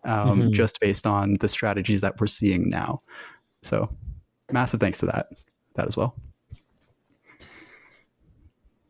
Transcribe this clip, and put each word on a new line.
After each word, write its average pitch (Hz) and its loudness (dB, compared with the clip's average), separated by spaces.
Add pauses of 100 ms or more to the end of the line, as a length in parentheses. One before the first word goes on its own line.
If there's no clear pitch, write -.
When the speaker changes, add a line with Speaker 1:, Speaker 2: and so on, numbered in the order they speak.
Speaker 1:
um, 110 2
Speaker 2:
Mm-hmm. 117 4
Speaker 1:
just 107 2
based 101 2
on 101 2
the 107 2
strategies 101 0
that 95 -2
we're 107 2
seeing 92 2
now. - -4 (600)
So - 0 (600)
massive 123 0
thanks 98 0
to - 0
that, - -2 (460)
that - -2
as - -6
well. 123 -2 (2750)